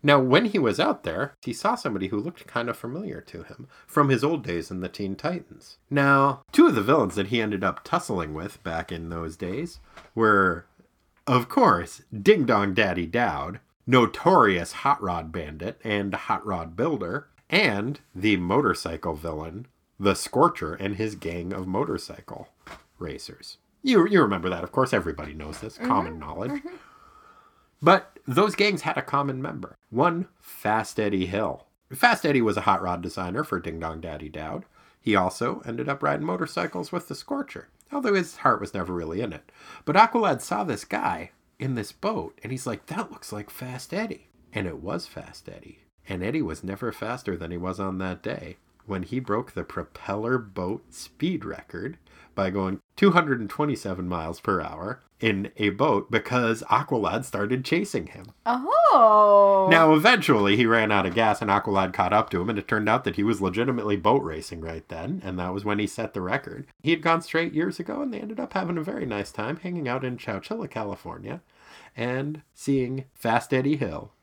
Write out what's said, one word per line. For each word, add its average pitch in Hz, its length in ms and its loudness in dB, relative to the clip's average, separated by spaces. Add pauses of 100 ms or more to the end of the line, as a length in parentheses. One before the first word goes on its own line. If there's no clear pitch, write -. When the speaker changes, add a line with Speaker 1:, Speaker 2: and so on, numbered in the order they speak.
Speaker 1:
Now, 143 140 8
when 135 260 6
he 208 140 0
was 113 220 2
out - 220 0
there, 87 380 -4
he 123 120 -6
saw 226 220 0
somebody 101 320 -4
who 104 120 -2
looked 156 260 -10
kind 120 240 -6
of 110 60 -4
familiar 156 460 -10
to - 220 -16
him - 260 -18 (180)
from 143 220 4
his 123 120 4
old 143 220 0
days 85 260 -4
in 92 120 -6
the 90 80 -6
Teen 98 260 -6
Titans. - 600 -8 (120)
Now, 139 520 4 (100)
two 339 160 8
of 202 80 4
the 110 60 2
villains 104 340 2
that 95 120 -2
he 117 120 0
ended 104 240 -2
up 92 220 -4
tussling 90 480 -4
with 82 300 -10
back 82 280 -6
in 82 180 -8
those 82 280 -8
days 123 420 -8 (340)
were, 98 520 4 (600)
of 123 220 2
course, 113 540 2 (100)
Ding 143 340 4
Dong 101 280 4
Daddy 92 320 2
Dowd, 85 560 -2 (260)
notorious 120 840 6
hot - 280 0
rod 82 300 -4
bandit 78 540 -8
and 101 280 -2
hot - 320 -4
rod 85 300 -6
builder, 123 520 -4 (220)
and 139 520 0 (120)
the 101 220 4
motorcycle 87 800 0
villain, 80 540 -8 (300)
the 98 180 2
Scorcher 120 580 0
and 98 240 -6
his 107 180 -4
gang 87 380 -8
of 92 140 -8
motorcycle - 840 -6 (500)
racers. - 580 -12 (280)
You, 214 220 6
you 202 140 6
remember 95 280 2
that, 87 140 -4
of 87 100 -10
course. 131 200 2
Everybody 76 400 -4
knows 78 260 -12
this. 110 160 -14
Speaker 2:
Mm-hmm. 240 120 -8
Speaker 1:
Common 82 320 -2
knowledge. - 320 -8
Speaker 2:
Mm-hmm. 294 240 -12 (1080)
Speaker 1:
But 185 440 2
those 175 300 0
gangs 202 280 0
had 156 140 -2
a 131 40 -4
common 139 400 -2
member. - 340 -10 (140)
One, 170 400 0 (100)
Fast - 580 -4
Eddie 101 280 0
Hill. 95 400 -4 (260)
Fast 233 340 2
Eddie 139 160 4
was 107 140 2
a 101 60 -4
hot 95 200 2
rod 87 200 -4
designer 90 420 -6
for - 160 -4
Ding 82 220 -8
Dong 80 180 -8
Daddy 78 300 -10
Dowd. 78 340 -10 (380)
He 104 160 2
also 92 480 -2
ended 120 240 -6
up 139 120 -4
riding 147 240 0
motorcycles 170 680 -6
with 180 160 -8
the 165 60 -8
Scorcher, - 520 -10 (240)
although 254 220 -2
his 180 240 -2
heart 117 240 2
was 101 120 -10
never 90 200 -4
really 85 260 -6
in 110 140 -6
it. - 180 -18 (320)
But 151 140 2
Aqualad 214 420 4
saw - 240 -4
this 160 220 -6
guy - 460 -4 (280)
in 131 160 -4
this 110 160 -6
boat, - 500 -6
and 123 120 -8
he's 127 120 -8
like, 113 200 -6
"That - 260 -8
looks - 220 -16
like 107 160 -10
Fast 127 440 -12
Eddie." 214 360 -8 (240)
And 101 120 -4
it 78 160 -8
was 120 260 -6
Fast - 420 -18
Eddie. - 300 -20 (280)
And 90 160 -6
Eddie 139 180 -2
was 82 220 -6
never 98 300 -8
faster 110 420 -6
than 85 160 -8
he 87 60 -6
was 90 240 -6
on 95 160 -4
that 92 260 -6
day - 320 -10 (300)
when 95 180 -4
he 123 160 -6
broke 123 320 -4
the 85 140 -8
propeller 107 720 -4
boat 98 560 -6
speed - 500 -6
record - 540 -10 (380)
by 95 140 0
going 95 300 -2 (160)
two 196 160 6
hundred 156 280 4
and 104 100 -6
twenty-seven 98 580 -4
miles 85 320 -6
per 95 220 0
hour 78 400 -8 (180)
in 101 360 0
a 104 140 2
boat 107 420 0
because 113 520 0
Aqualad 113 600 0
started 113 400 -4
chasing 143 440 -2
him. - 180 -16 (200)
Speaker 2:
Oh. 214 1300 8
Speaker 1:
Now, 165 220 10
eventually, 151 640 4
he 123 80 6
ran 113 260 4
out 98 140 4
of 90 100 -2
gas 110 260 4
and 107 80 -2
Aqualad 98 440 2
caught 90 180 2
up 107 200 4
to 90 100 0
him, 95 80 -4
and 107 100 -2
it - 80 -12
turned 107 220 0
out 123 160 2
that 92 100 -2
he 104 80 0
was 104 180 0
legitimately 107 540 0
boat 104 260 2
racing 80 380 -8
right 82 300 -10
then, 87 340 -8
and 92 160 -6
that 90 140 -4
was 98 100 -6
when 104 160 -2
he 104 80 0
set - 260 -8
the 101 80 -4
record. 123 460 -6 (140)
He 151 100 0
had 165 100 0
gone 165 200 2
straight 165 320 -4
years 170 260 -2
ago, 226 220 -6
and 262 120 -6
they 202 60 -8
ended 214 200 -10
up 247 140 -6
having 175 240 -2
a 156 60 -4
very 170 220 -6
nice 104 260 -6
time 120 260 -6
hanging 175 300 -6
out 123 160 -4
in 123 140 -6
Chowchilla, 139 520 -8
California, 110 720 -10 (540)
and 135 460 -4 (120)
seeing 131 600 -2
Fast 117 400 0
Eddie 139 240 2
Hill 87 340 -6 (120)